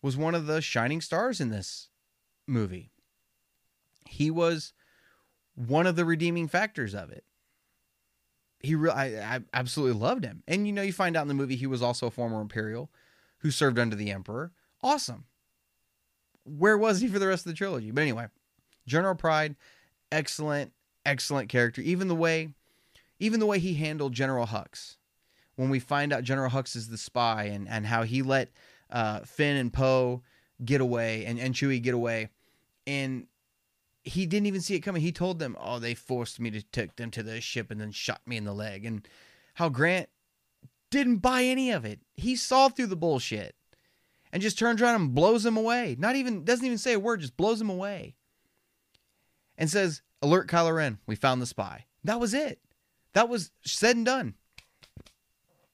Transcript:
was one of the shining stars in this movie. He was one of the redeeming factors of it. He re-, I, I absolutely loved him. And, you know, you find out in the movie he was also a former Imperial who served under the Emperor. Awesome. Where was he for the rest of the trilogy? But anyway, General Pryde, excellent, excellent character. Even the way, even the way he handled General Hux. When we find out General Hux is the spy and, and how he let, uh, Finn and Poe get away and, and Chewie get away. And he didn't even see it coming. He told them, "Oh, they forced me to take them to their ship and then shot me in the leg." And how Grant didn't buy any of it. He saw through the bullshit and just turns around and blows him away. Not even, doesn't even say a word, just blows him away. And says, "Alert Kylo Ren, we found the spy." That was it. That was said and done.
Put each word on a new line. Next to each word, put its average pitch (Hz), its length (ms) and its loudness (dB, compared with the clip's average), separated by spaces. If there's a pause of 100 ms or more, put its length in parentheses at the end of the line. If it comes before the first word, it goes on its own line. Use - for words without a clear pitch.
was 135 140 -2
one 156 180 0
of 165 120 -2
the 156 160 0
shining 135 400 -2
stars 202 400 -2
in 127 80 0
this - 400 -8 (580)
movie. 101 440 -2 (1160)
He 151 240 0
was 165 420 0 (840)
one 139 320 2
of 175 80 2
the 170 100 2
redeeming 170 420 0
factors 165 460 -2
of 92 180 -10
it. - 120 -18 (1400)
He 151 160 0
re-, 156 160 4
I, 113 440 -4
I 131 40 -4 (140)
absolutely 127 460 0
loved 190 240 0
him. 110 240 -10
And, 202 180 0
you 208 80 -2
know, 202 80 -2
you 196 120 -2
find 170 240 0
out 156 60 0
in 143 40 -4
the 143 60 -2
movie 135 220 0
he 127 120 -4
was 127 140 -2
also 123 260 0
a 110 40 -2
former 113 300 -4
Imperial 110 480 -6 (500)
who 151 120 0
served 131 260 2
under 113 180 2
the 104 160 -4
Emperor. 110 400 -8 (300)
Awesome. 269 440 -2 (1200)
Where 180 320 4
was 208 240 4
he 254 60 2
for 202 120 0
the 196 80 4
rest 190 180 0
of 175 60 -8
the 160 60 -8
trilogy? 131 340 -4
But 135 100 2
anyway, 117 260 0 (600)
General 175 280 2
Pryde, 156 400 2 (560)
excellent, 151 600 -2 (340)
excellent 135 440 0
character. 120 320 2
Even 180 260 0
the 175 80 0
way, 160 340 0 (680)
even 220 200 2
the 214 60 4
way 202 140 2
he 175 160 0
handled 147 380 -2
General 127 340 0
Hux. - 500 -10 (580)
When 131 140 0
we 135 100 2
find 143 320 0
out 131 120 0
General 131 260 0
Hux 127 260 -2
is 113 140 -10
the 113 80 -10
spy 113 480 0
and, 101 240 -6
and 107 160 -4
how 113 180 2
he 123 180 0
let, 131 280 2 (400)
uh, 107 320 -2
Finn 143 360 0
and 123 140 0
Poe 127 520 2 (400)
get 135 180 2
away 117 440 0
and, 120 140 -4
and 131 140 -2
Chewie 131 280 0
get 127 120 0
away. 117 360 -2 (580)
And 135 400 -4 (760)
he 180 220 -2
didn't 202 220 0
even 190 140 -2
see 190 140 -2
it 165 60 -2
coming. 175 200 -2
He 170 100 0
told 180 280 -2
them, 127 200 -6
"Oh, 120 200 -6
they 117 160 -4
forced 120 440 -6
me 117 120 -4
to 107 100 -6
take 104 340 -6
them 117 160 -8
to 113 120 -8
their 113 180 -8
ship - 300 -6
and 107 80 -6
then 107 120 -8
shot - 340 -6
me 120 120 -6
in 107 60 -4
the 101 100 -4
leg." 101 320 -8
And 110 220 -6 (480)
how 170 140 0
Grant 160 400 0 (800)
didn't 247 280 4
buy 254 260 4
any 254 280 2
of 139 140 -2
it. 107 140 -8 (140)
He 240 220 -2
saw 262 340 6
through 247 180 0
the 185 80 -2
bullshit 135 600 -2 (760)
and 180 100 -2
just 208 180 0
turns 233 220 2
around 240 140 6
and 147 200 2
blows 208 300 6
him 226 120 2
away. 220 400 0
Not 220 180 2
even, 247 280 -2
doesn't 240 220 2
even 240 120 0
say 240 160 0
a 208 60 2
word, 214 220 0
just 135 160 -8
blows 214 220 2
him 220 100 -2
away. 190 460 -8 (1400)
And 160 120 0
says, 180 320 0 (200)
"Alert 175 260 4
Kylo 170 280 4
Ren, 135 320 0
we 107 80 -2
found 127 260 2
the 120 40 -4
spy." 98 400 -8 (180)
That 226 160 0
was 226 140 0
it. 285 260 -2 (540)
That 226 160 6
was 226 220 -4 (120)
said 233 320 4
and 233 100 0
done. 240 300 0 (1400)